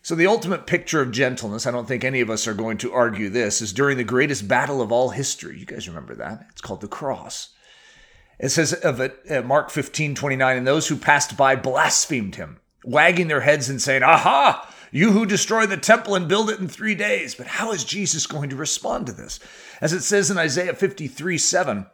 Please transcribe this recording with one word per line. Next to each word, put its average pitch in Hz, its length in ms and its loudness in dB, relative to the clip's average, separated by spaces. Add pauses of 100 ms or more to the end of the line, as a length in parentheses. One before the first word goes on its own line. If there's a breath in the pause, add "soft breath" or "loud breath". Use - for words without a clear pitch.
So - 140 -4
the 170 140 4
ultimate 196 380 0
picture 170 340 0
of 123 100 0
gentleness, 117 560 -2
I 127 40 0
don't 120 160 -4
think 123 160 -4
any 131 180 0
of 110 100 0
us 110 160 -2
are 107 80 -4
going 110 240 -4
to - 140 -6
argue 110 360 0
this, 104 320 0
is 104 120 -6
during 135 260 2
the 120 60 -2
greatest 123 440 0
battle 143 320 0
of 107 120 -2
all 123 180 2
history. - 480 -8
You - 80 -16
guys - 220 -12
remember 73 260 -14
that? 62 360 -12
It's - 100 -20
called - 200 -10
the 208 80 -12
cross. - 640 -8 (880 soft breath)
It 131 120 -4
says 160 220 2
of 143 280 0
it, 131 180 -4 (100)
uh, 135 140 0
Mark 143 280 2
fifteen 147 440 -4
twenty-nine, 131 420 0
"And 127 100 -2
those 156 200 2
who 151 100 0
passed - 400 2
by 135 200 4
blasphemed 131 800 0
him, 78 240 -12 (240)
wagging 165 420 4
their 151 140 0
heads 139 280 4
and 135 140 -4
saying, 135 220 2
'Aha! 202 680 4 (200 loud breath)
You 185 180 4
who 208 160 4
destroy 220 400 0
the 202 100 -2
temple 202 380 4
and 175 140 0
build 208 200 2
it 208 120 -4
in 180 80 -4
three 214 260 -4
days.'" 202 400 -2
But - 140 -14
how 226 240 -4
is 165 100 -4
Jesus 170 460 -4
going 147 220 -6
to 135 60 -8
respond 156 520 -4
to 110 40 -10
this? - 280 -14 (400 loud breath)
As 156 120 0
it 180 100 -2
says 202 280 2
in 190 80 0
Isaiah 165 360 0
fifty-three 160 600 -4
seven 135 580 0